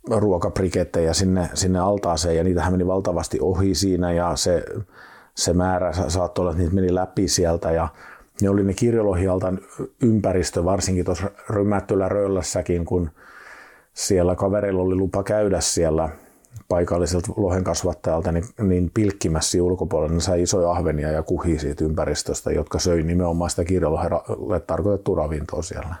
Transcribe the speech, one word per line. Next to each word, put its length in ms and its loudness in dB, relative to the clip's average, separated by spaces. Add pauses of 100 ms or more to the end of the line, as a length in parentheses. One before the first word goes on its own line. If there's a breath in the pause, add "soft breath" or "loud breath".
(100)
ruokaprikettejä 1000 0
sinne, 420 2
sinne 240 0
altaaseen, 580 0
ja 80 2
niitähän 280 2
meni 140 2
valtavasti 540 -2
ohi 340 2
siinä, 380 0
ja 240 0
se, 280 0 (720 loud breath)
se 180 0
määrä 400 2
sa-, 180 -2
saattoi 320 0
olla, 80 0
että 120 0
niitä 120 0
meni 200 2
läpi 340 0
sieltä, 420 0
ja 180 0 (540 loud breath)
ne 80 2
oli 140 2
ne 100 2
kirjolohialtaan 840 0 (440)
ympäristö, 600 2
varsinkin 400 0
tuossa 260 -2 (200)
Rymättylä 580 0
Röllässäkin, 760 0
kun 260 -2 (800 loud breath)
siellä 420 2
kavereilla 480 0
oli 120 2
lupa 280 0
käydä 380 0
siellä 480 0 (600 loud breath)
paikalliselta 680 0
lohenkasvattajalta, 960 -2
niin, 120 0 (180)
niin 320 2
pilkkimässä 560 0
siinä 140 2
ulkopuolella 500 0
ne 60 2
sai 220 2
isoja 280 2
ahvenia 400 0
ja 120 -2
kuhia 380 -2
siitä 240 -4
ympäristöstä, 680 -2
jotka 280 -2
söi 240 2
nimenomaan 480 0
sitä 140 -2
kirjolohelle 960 -2
tarkoitettua 560 -2
ravintoa 460 -4
siellä. 380 -8